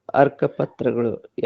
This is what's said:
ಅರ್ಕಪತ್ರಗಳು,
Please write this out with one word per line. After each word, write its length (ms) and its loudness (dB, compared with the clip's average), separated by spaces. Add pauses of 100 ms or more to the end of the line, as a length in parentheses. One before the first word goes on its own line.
(140)
ಅರ್ಕಪತ್ರಗಳು, 1000 0 (320)